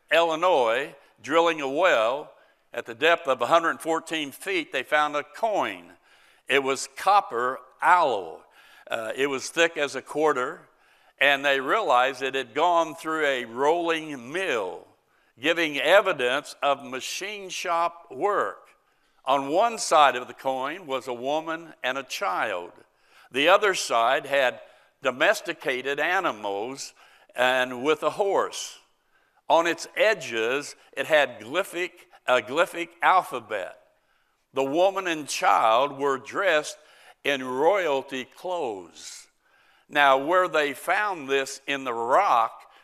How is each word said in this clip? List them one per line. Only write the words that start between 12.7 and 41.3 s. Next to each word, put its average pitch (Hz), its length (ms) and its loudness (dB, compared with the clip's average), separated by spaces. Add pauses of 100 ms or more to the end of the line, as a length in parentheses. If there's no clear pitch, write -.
through 160 320 -4
a 127 180 -2
rolling 147 880 -2
mill, 110 540 -4 (520)
giving 156 400 0
evidence 147 840 2
of 135 220 0
machine 185 640 -10
shop 170 640 -4
work. 135 460 -2 (680)
On 139 260 0
one 220 280 0
side 143 400 6
of 123 100 -8
the 123 60 -14
coin 135 520 -6
was 131 220 -6
a 123 60 -4
woman 160 680 -6
and 127 160 -2
a 139 60 -8
child. 127 680 -4 (600)
The 139 160 2
other 196 260 6
side 131 520 0
had 135 340 0 (420)
domesticated 139 960 -2
animals 135 960 -4 (420)
and 127 500 0
with 156 180 0
a 151 60 2
horse. 147 680 -2 (720)
On 160 160 4
its 165 300 -4
edges, 139 800 0 (220)
it 131 80 -4
had 135 340 2
glyphic, 170 520 -6 (360)
a 127 140 4
glyphic 170 480 -2 (120)
alphabet. 117 760 0 (760)
The 135 100 0
woman 185 440 2
and 156 180 -4
child 139 720 2
were 139 200 0
dressed 156 600 -2 (460)
in 135 220 -2
royalty 135 800 0
clothes. 120 1000 -10 (600)
Now, 139 300 6
where 175 320 2
they 151 240 0
found 175 560 -4
this 135 360 -2